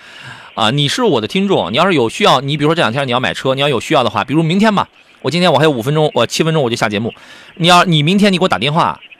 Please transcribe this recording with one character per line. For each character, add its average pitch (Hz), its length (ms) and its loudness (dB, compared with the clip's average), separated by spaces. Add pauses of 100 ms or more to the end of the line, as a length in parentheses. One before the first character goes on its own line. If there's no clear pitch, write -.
(560)
啊， 107 160 0
你 143 180 0
是 254 140 -2
我 151 180 2
的 107 60 -6
听 196 200 -2
众， 120 240 0
你 117 60 -2
要 165 80 2
是 196 80 0
有 120 160 2
需 - 160 -4
要， 147 160 4
你 139 160 -4
比 143 80 -2
如 151 40 2
说 165 60 2
这 165 60 -2
两 113 100 0
天 139 160 -4
你 123 40 -4
要 120 80 0
买 101 140 -2
车， 131 220 -2
你 135 60 -4
要 147 80 0
有 120 100 0
需 - 140 -4
要 139 100 2
的 113 60 0
话， 104 160 -2
比 127 80 -6
如 160 100 2
明 165 160 0
天 214 160 2
吧， 143 140 -2 (320)
我 131 100 -4
今 175 100 -2
天 180 120 2
我 131 40 2
还 139 60 4
有 160 80 4
五 123 100 -2
分 139 140 -2
钟， 156 180 0
我 117 120 2
七 - 180 -4
分 160 100 0
钟 160 80 0
我 123 80 0
就 117 60 -2
下 117 140 -2
节 101 100 -2
目。 110 140 -6 (420)
你 165 140 -2
要， 180 160 6
你 160 180 2
明 180 140 2
天 196 160 2
你 180 40 -2
给 160 60 0
我 185 60 0
打 95 100 -2
电 135 140 -2
话， 120 260 -2 (200)